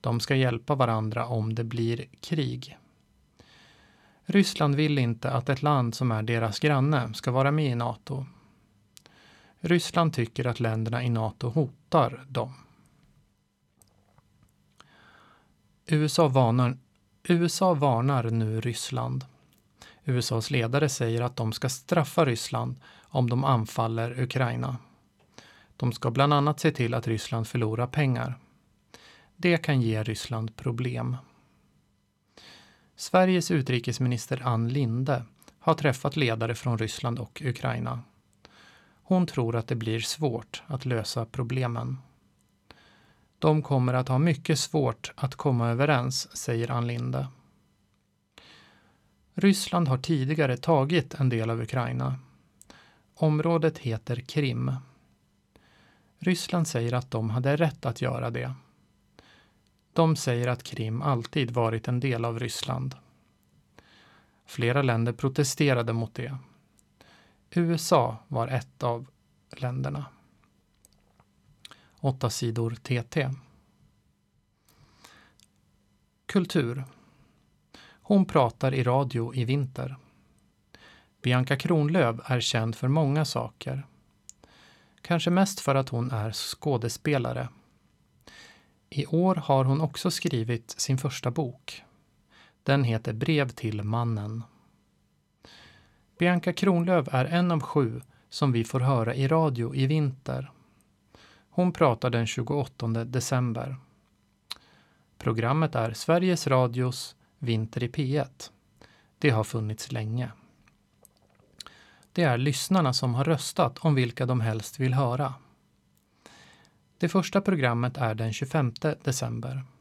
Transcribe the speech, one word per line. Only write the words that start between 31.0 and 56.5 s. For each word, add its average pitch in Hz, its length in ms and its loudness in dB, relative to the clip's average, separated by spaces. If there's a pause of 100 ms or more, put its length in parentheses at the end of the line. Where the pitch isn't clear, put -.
Sveriges 185 560 4
utrikesminister 127 960 0
Ann 117 240 0
Linde 127 560 0 (340)
har 160 140 2
träffat 147 420 0
ledare 117 400 0
från 117 220 -2
Ryssland 120 420 -4
och - 260 -12
Ukraina. 120 560 -4 (1040)
Hon 180 240 2
tror 117 280 -2
att 113 120 -2
det 123 80 -2
blir 113 240 -2
svårt 117 680 -4
att 135 180 -6
lösa 117 400 -2
problemen. 123 720 -4 (1400)
"De 156 220 4
kommer 127 320 2
att 127 140 0
ha 127 100 2
mycket 156 420 2
svårt - 560 -2
att 131 200 -6
komma 120 340 0
överens", 131 680 0
säger 117 340 -4
Ann 120 160 -2
Linde. 127 400 -4 (2000)
Ryssland 185 540 2
har 127 100 2
tidigare 139 600 0
tagit 147 560 2
en 131 160 2
del 113 200 0
av 117 120 -2
Ukraina. 127 580 -4 (960)
Området 160 640 2
heter 117 380 -4
Krim. 127 560 -2 (1500)
Ryssland 170 460 0